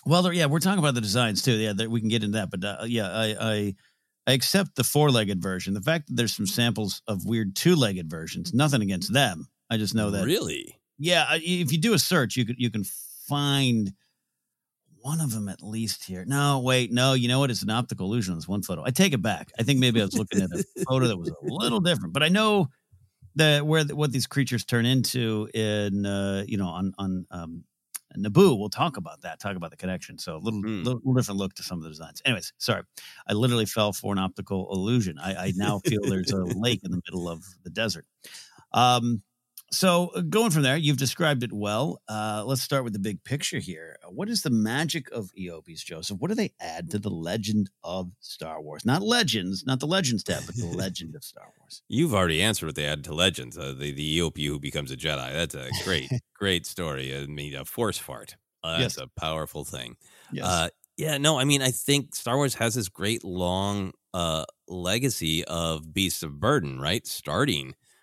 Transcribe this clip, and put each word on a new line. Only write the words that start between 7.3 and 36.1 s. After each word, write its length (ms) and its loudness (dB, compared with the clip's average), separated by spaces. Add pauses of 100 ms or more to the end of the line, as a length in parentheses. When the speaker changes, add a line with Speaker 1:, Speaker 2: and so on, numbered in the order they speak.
Speaker 1:
two-legged 540 4
versions, 440 -8
nothing 280 4
against 320 0
them. 340 2 (220)
I 80 0
just 180 0
know 160 2
that 180 0
Speaker 2:
Really? 500 -4 (180)
Speaker 1:
Yeah, 300 2
I, 160 2
if 280 2
you 80 2
do 140 4
a 60 6
search, 380 2
you 80 2
can, 120 -4
you 120 0
can 140 -4
find 1120 0 (1080)
one 180 -2
of 120 0
them 180 -4
at 120 -10
least 440 -4
here. 200 -8
No, 360 2
wait, 300 2
no. 220 4
You 140 2
know 120 2
what? 120 2
It's 120 -4
an 60 -2
optical 380 -2
illusion 260 0
on 40 -4
this 100 -8
one 160 -2
photo. 220 -6
I 60 -2
take 220 4
it 80 2
back. 380 -2
I 40 2
think 160 4
maybe 220 6
I 40 4
was 100 -2
looking 260 2
at 100 0
a 80 -4
Speaker 2:
<laughs> 300 -4
Speaker 1:
photo 180 4
that 100 0
was 140 -4
a 100 -8
little 400 0
different, 320 0
but 100 2
I 60 4
know 380 4 (680)
that 320 6
where 160 4
the, 120 -2
what 160 0
these 160 0
creatures 380 0
turn 200 2
into 680 2
in, 520 0
uh, 420 0
you 100 -2
know, 100 0
on, 320 -4
on, 320 -2
um, 340 -12 (520)
Naboo. 420 6
We'll 100 -4
talk 280 -2
about 240 -12
that. 180 -10
Talk 180 -6
about 140 -10
the 60 -20
connection. 420 -8
So 180 -8
a 20 -10
little, 240 -4
Speaker 2:
Hmm. 200 -4
Speaker 1:
little, 200 -2
little 180 4
different 180 -2
look 160 -2
to 80 -14
some 160 -8
of 40 -10
the 60 -12
designs. 360 -16
Anyways, 340 -2
sorry, 240 -2 (440)
I 60 0
literally 320 4
fell 280 0
for 200 -4
an 60 0
optical 540 -4
illusion. 460 2
I, 280 -4
I 80 0
now 240 0
feel 280 0
there's 260 0